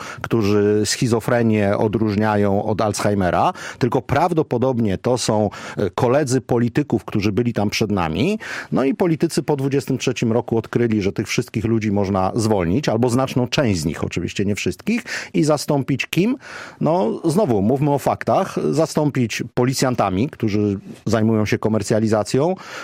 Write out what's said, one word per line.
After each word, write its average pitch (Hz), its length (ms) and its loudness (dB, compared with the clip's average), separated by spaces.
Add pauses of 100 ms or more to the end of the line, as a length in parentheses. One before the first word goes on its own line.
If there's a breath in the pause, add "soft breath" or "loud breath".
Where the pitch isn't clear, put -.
(220 loud breath)
którzy 104 640 2
schizofrenię 110 920 2
odróżniają 104 840 0
od 107 180 -2
Alzheimera, 104 720 0 (260 loud breath)
tylko 123 220 0
prawdopodobnie 135 960 0
to 123 200 0
są, 107 320 0 (280 loud breath)
e, 98 120 0
koledzy 127 520 0
polityków, 120 640 0
którzy 104 260 -2
byli 117 220 0
tam 104 160 0
przed 104 220 -2
nami. 98 480 0 (320 loud breath)
No 180 120 0
i 277 100 2
politycy 165 500 0
po 151 120 0
dwudziestym 135 420 0
trzecim 120 340 0
roku 113 260 2
odkryli, 110 440 0
że 92 100 0
tych 110 160 -4
wszystkich - 380 -4
ludzi 110 260 0
można 98 440 0
zwolnić, 104 540 2
albo 117 200 2
znaczną 127 380 0
część 117 320 0
z 76 60 -2
nich, - 180 -4
oczywiście 95 420 -4
nie 101 100 -2
wszystkich, 208 480 -4 (300 loud breath)
i 170 100 4
zastąpić 143 640 0
kim? 226 320 0 (440 loud breath)
No 185 440 0
znowu, 147 360 2
mówmy 135 300 2
o 139 80 2
faktach, 127 560 0 (160)
zastąpić 143 720 0 (100)
policjantami, 123 760 2
którzy 104 500 0 (260)
zajmują 110 400 2
się 107 120 0
komercjalizacją, 110 1000 0 (280 loud breath)